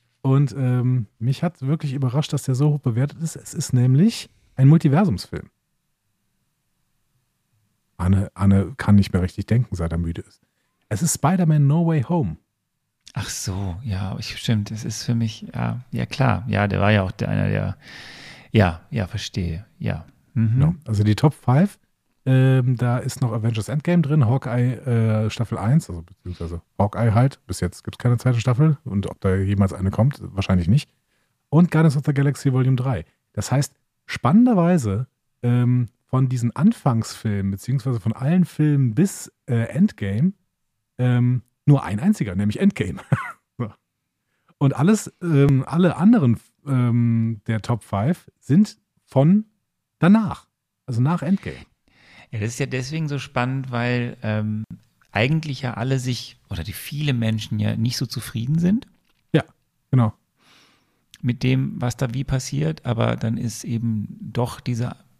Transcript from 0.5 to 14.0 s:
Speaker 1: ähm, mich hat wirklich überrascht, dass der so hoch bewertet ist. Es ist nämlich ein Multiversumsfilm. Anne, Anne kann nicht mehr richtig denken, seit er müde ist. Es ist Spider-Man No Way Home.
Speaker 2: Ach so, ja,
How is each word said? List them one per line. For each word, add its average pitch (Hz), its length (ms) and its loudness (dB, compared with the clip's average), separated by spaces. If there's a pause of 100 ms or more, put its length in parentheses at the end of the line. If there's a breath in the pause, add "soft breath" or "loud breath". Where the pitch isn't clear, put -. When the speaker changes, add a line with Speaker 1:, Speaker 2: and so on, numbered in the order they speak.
Speaker 1:
ähm, 127 500 0 (120)
mich 131 240 -4
hat 175 180 -6
wirklich 143 320 -4
überrascht, 135 400 -2
dass 143 100 -4
der 131 120 -2
so 147 180 2
hoch 147 60 -4
bewertet 127 420 -2
ist. 165 140 -6
Es - 180 -16
ist - 200 -4
nämlich 131 560 2 (260)
ein 135 120 6
Multiversumsfilm. 151 840 2 (2500)
Anne, 95 360 2
Anne 98 440 2
kann - 180 4
nicht 98 180 4
mehr 90 80 0
richtig 92 240 -4
denken, 120 300 0
seit 85 160 -4
er 82 60 -2
müde 82 240 -4
ist. - 200 -20 (480)
Es 104 120 -6
ist 160 140 0
Spider-Man 156 500 2
No 160 220 2
Way 156 160 0
Home. 131 340 -4 (760)
Speaker 2:
Ach - 160 -6
so, 95 540 -6
ja, 98 360 -6